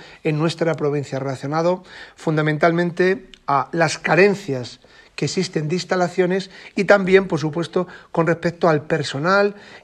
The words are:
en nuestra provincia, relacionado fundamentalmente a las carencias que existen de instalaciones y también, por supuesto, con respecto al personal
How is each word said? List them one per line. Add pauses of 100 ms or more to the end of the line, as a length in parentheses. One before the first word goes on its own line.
(240)
en
nuestra
provincia,
relacionado (320)
fundamentalmente (160)
a
las
carencias (360)
que
existen
de
instalaciones (260)
y
también,
por
supuesto, (240)
con
respecto
al
personal (300)